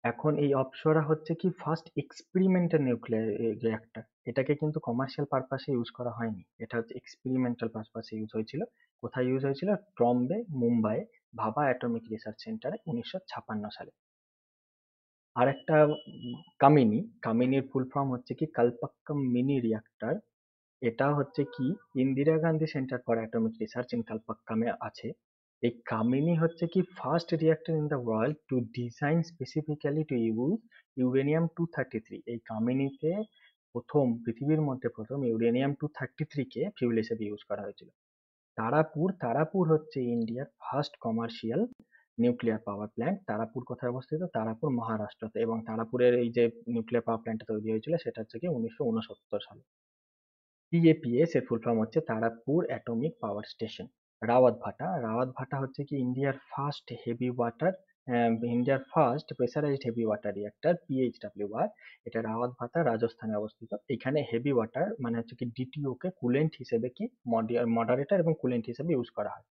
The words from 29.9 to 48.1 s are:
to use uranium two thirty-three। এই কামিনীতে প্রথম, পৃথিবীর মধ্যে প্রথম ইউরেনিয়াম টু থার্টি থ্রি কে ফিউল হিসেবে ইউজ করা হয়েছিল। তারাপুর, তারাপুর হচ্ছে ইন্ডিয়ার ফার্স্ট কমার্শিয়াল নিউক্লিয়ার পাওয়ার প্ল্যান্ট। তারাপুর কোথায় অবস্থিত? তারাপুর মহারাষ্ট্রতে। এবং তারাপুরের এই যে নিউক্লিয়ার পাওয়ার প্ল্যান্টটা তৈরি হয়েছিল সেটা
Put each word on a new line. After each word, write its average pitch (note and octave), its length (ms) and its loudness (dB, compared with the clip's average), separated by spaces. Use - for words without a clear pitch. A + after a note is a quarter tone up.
to C#3 120 -2
use F#3+ 160 0
uranium C#3+ 420 4
two E3+ 280 -2
thirty-three। A2 500 -6
এই A#2 140 -6
কামিনীতে C3+ 840 -2
প্রথম, A#2+ 500 2
পৃথিবীর C#3+ 380 0
মধ্যে C3 280 -2
প্রথম B2+ 360 -6
ইউরেনিয়াম A#2 480 2
টু D3 140 -4
থার্টি - 380 -6
থ্রি C#3+ 200 -4
কে C#3 240 -4
ফিউল A#2+ 180 2
হিসেবে A2 280 -2
ইউজ G#2 180 -8
করা G#2 180 -6
হয়েছিল। - 280 -12
তারাপুর, D3+ 640 2
তারাপুর D#3 440 2
হচ্ছে D3+ 280 0
ইন্ডিয়ার A#2+ 440 -2
ফার্স্ট - 420 -4
কমার্শিয়াল A#2 640 -2
নিউক্লিয়ার A#2 480 2
পাওয়ার G#2 240 -6
প্ল্যান্ট। E3 380 -2
তারাপুর A2+ 360 -4
কোথায় B2 280 -4
অবস্থিত? C3+ 320 -4
তারাপুর A2+ 460 -2
মহারাষ্ট্রতে। A2 720 -4
এবং A2+ 260 0
তারাপুরের A#2 540 2
এই A#2+ 120 0
যে A#2+ 120 4
নিউক্লিয়ার A#2 360 0
পাওয়ার A2+ 180 -2
প্ল্যান্টটা A2+ 320 -6
তৈরি G#2+ 180 -4
হয়েছিল C#3+ 260 -2
সেটা A#2 240 -6